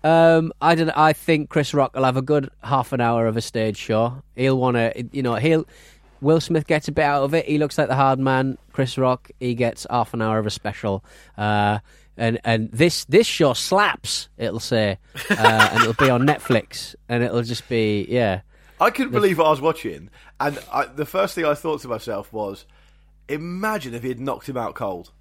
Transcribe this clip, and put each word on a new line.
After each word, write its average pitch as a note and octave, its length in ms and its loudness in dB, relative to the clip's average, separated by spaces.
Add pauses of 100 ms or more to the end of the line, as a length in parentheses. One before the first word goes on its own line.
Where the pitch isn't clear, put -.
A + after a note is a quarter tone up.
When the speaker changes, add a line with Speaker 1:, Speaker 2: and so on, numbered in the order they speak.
Speaker 1:
Um, E3 480 6 (100)
I E3 140 4
don't, D#3+ 140 0
I D#3 240 4
think D3+ 360 0
Chris D3 240 0
Rock C#3 220 2
will C3 80 0
have B2+ 140 2
a C3 40 -2
good C#3 280 0 (120)
half C3 300 -2
an B2+ 80 -4
hour A#2 260 2
of A2+ 120 0
a A#2 40 -2
stage A2 360 -4
show. A#2 440 -2 (140)
He'll C3 220 2
wanna, A#2+ 340 2 (220)
you C#3 100 -4
know, A#2+ 120 0
he'll, D#3 300 2 (560)
Will D#3 200 4
Smith D#3 260 -2
gets D3+ 220 0
a - 20 -8
bit D3+ 140 0
out C#3+ 180 2
of C#3 100 -2
it. E3 120 0
He D3+ 120 -2
looks D3 200 -2
like D3+ 100 0
the B2+ 80 0
hard C3+ 240 2
man. C3 380 0 (160)
Chris C3 240 -2
Rock, B2+ 420 0
he B2 160 -2
gets A#2 340 -2
half A#2 240 -2
an A#2 80 -4
hour A2 180 0
of G#2 60 -2
a G#2+ 40 -2
special. G2+ 560 -6 (320)
Uh, G#2 420 2 (380)
and, A#2 260 -2
and A2+ 300 0
this, D#3+ 320 2
this F#3+ 220 4
show C#3 260 2
slaps, - 760 -2 (100)
it'll A2 220 -6
say, G#2+ 400 0 (300)
uh, A2 420 2
and A2 120 0
it'll A2+ 100 0
be C3+ 160 2
on B2 180 2
Netflix, - 680 -2 (120)
and A#2+ 160 -2
it'll A#2+ 200 -2
just A#2 260 -8
be, G#2+ 400 0
yeah. G#2+ 320 0 (380)
Speaker 2:
I G3+ 120 4
couldn't B3+ 200 -4
Speaker 1:
The A#3+ 80 0
Speaker 2:
believe F#3+ 180 2
what D#3+ 100 4
I - 20 4
was C#3+ 120 2
watching, G#2+ 480 -4 (300)
and C#3+ 180 -2 (140)
I, C3 140 -2
the C#3 200 -6
first F#3+ 300 -2
thing E3 100 -4
I D3 80 2
thought D3+ 280 -4
to C3 60 -14
myself A2 440 -8
was, G#2 340 -8 (640)
"Imagine F3 680 -6
if A#2 100 -10
he C3 60 -4
had A#2 100 -6
knocked C3+ 280 -8
him C3 100 -8
out A2+ 180 -6
cold. F#2 460 -8